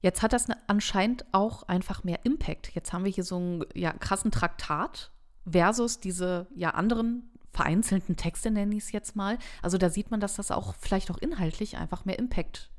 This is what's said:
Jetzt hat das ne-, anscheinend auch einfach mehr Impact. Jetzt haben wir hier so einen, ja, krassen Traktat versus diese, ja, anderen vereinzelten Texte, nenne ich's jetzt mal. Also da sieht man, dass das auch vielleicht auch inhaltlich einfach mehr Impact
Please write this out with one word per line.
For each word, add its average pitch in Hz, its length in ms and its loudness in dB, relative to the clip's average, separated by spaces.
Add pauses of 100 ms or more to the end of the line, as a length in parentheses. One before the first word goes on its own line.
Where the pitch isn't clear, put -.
Jetzt 185 200 4
hat 220 100 4
das 240 160 2
ne-, - 80 -2 (100)
anscheinend 208 640 2
auch 202 320 0
einfach 180 400 -2
mehr 170 200 -2
Impact. - 500 0
Jetzt - 180 -6
haben 180 120 -2
wir 196 80 2
hier 185 120 -2
so 180 120 -4
einen, 175 280 -2 (100)
ja, 170 180 -2
krassen - 380 0
Traktat - 800 -2 (400)
versus 220 500 4
diese, 180 540 -2
ja, 170 160 0
anderen 233 560 2 (260)
vereinzelten 180 640 2
Texte, - 360 -2
nenne 208 260 2
ich's - 160 -6
jetzt 208 240 -6
mal. 208 200 -2 (240)
Also 175 160 0
da 180 140 6
sieht - 220 -2
man, 214 80 0
dass 202 160 -2
das - 160 -4
auch - 240 -2
vielleicht - 340 0
auch 170 80 -4
inhaltlich 208 580 -2
einfach 165 280 -6
mehr 190 140 -2
Impact - 600 -2